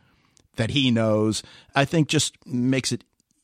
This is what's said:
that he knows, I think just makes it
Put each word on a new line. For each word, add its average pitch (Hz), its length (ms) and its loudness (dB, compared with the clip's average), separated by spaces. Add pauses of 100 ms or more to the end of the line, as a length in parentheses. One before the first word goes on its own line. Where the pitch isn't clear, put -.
(560)
that 113 140 -2
he 131 200 2
knows, 110 520 2 (320)
I 139 100 2
think 151 240 0
just - 260 -2 (100)
makes 131 480 -2
it - 120 -8 (400)